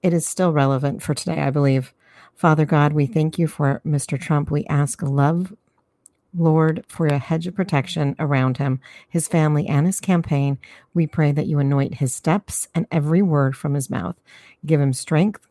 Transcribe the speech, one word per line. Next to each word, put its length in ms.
It 120
is 120
still 280
relevant 500
for 100
today, 280
I 80
believe. 440
"Father 320
God, 280
we 140
thank 300
you 100
for 360
Mister 340
Trump. 320
We 180
ask 360
love, 500
Lord, 540
for 200
a 100
hedge 280
of 100
protection 640
around 380
him, 220
his 180
family, 400
and 180
his 140
campaign. 600
We 140
pray 260
that 140
you 120
anoint 360
his 200
steps 580
and 160
every 320
word 360
from 160
his 160
mouth. 260
Give 140
him 140
strength, 580